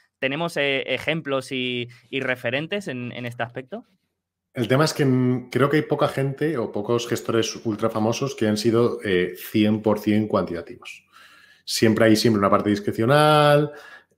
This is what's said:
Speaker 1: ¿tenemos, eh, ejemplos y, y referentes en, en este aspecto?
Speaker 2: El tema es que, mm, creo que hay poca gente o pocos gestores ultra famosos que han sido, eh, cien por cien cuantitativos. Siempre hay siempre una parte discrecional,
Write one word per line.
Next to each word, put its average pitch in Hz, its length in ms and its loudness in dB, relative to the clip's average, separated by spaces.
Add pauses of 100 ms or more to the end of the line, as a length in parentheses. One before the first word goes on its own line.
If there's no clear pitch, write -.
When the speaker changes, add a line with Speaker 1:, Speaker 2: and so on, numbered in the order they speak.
(200)
Speaker 1:
¿tenemos, 156 360 -4
eh, 139 280 0 (100)
ejemplos 135 580 -4
y, 123 380 -4 (200)
y 135 120 -6
referentes 135 640 -4
en, 123 240 -8
en 123 140 -10
este 120 180 -8
aspecto? 131 420 -12 (680)
Speaker 2:
El 117 140 -4
tema 135 180 4
es 151 80 -2
que, 151 100 -2
mm, 127 460 0
creo 131 200 -2
que 156 80 2
hay 147 60 0
poca 147 240 0
gente 139 500 -4
o 104 140 -4
pocos 117 360 -2
gestores 113 480 -2 (100)
ultra 110 240 -2
famosos 113 460 -2
que 110 120 0
han 107 100 2
sido, 113 460 2
eh, 92 320 0
cien 107 460 0
por 104 180 2
cien 107 280 0
cuantitativos. - 800 -6 (600)
Siempre 113 400 2
hay 110 100 8
siempre 107 240 4
una 98 120 2
parte 101 180 2
discrecional, 147 1040 4 (460)